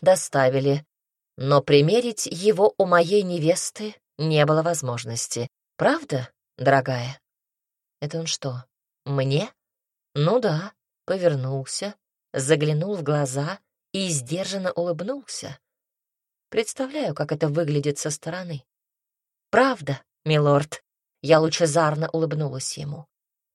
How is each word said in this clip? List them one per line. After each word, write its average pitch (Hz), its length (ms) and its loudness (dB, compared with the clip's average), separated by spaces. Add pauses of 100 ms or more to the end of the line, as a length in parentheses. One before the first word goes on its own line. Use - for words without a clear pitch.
доставили, 139 840 2 (520)
но 143 240 4
примерить 180 640 2
его 196 520 2
у 190 80 4
моей 175 360 4
невесты 180 760 -2 (200)
не 151 300 2
было 156 160 2
возможности. 120 840 -4 (280)
Правда, 185 540 -2 (260)
дорогая?» 131 640 0 (800)
Это 151 200 -6
он 165 60 -8
что, 127 380 -8 (400)
мне? 139 480 -2 (600)
Ну 165 240 2
да, 190 340 -2 (320)
повернулся, 160 920 -4 (380)
заглянул 151 640 0
в 175 80 -8
глаза 143 560 -2 (340)
и 190 160 -4
сдержанно 180 640 -4
улыбнулся. 175 840 -6 (920)
Представляю, 262 640 -4
как 147 180 -4
это 156 160 -2
выглядит 147 500 -2
со 156 120 -6
стороны. 165 540 -10 (840)
«Правда, 208 500 2 (240)
милорд?» 147 580 2 (400)
Я 156 180 8
лучезарно 160 720 2
улыбнулась 151 640 -4
ему. 143 300 -12 (480)